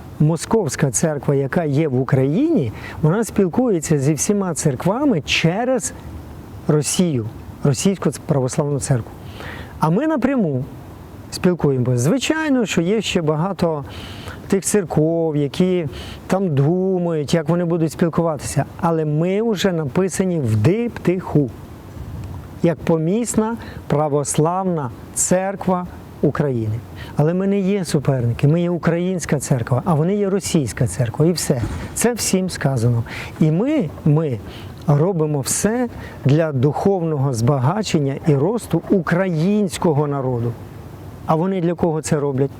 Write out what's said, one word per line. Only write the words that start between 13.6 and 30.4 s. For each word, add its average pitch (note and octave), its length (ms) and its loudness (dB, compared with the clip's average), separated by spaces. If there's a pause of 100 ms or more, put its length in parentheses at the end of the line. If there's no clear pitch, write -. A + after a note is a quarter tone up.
тих F#3+ 160 2
церков, D#3+ 720 2
які E3+ 520 2 (400)
там F#3 280 2
думають, E3+ 800 2
як D#3+ 160 2
вони F3 160 2
будуть D#3+ 260 2
спілкуватися. D#3+ 720 0 (160)
Але E3 240 2
ми F#3 460 0
вже F#3+ 200 0
написані F3 680 0
в A2+ 160 0
диптиху, E3+ 920 0 (1120)
як E3+ 140 2
помісна G#3+ 800 0 (300)
православна D3+ 1040 0 (240)
церква F#3 720 0 (340)
України. B2+ 540 0 (400)
Але D#3 180 2
ми F#3+ 140 0
не G3+ 120 2
є F#3+ 260 0
суперники, C3+ 640 0
ми E3 140 4
є F3 80 0
українська E3+ 720 0
церква, B2+ 460 0
а F3 80 2
вони E3 220 2
є G3+ 140 0
російська D3+ 580 0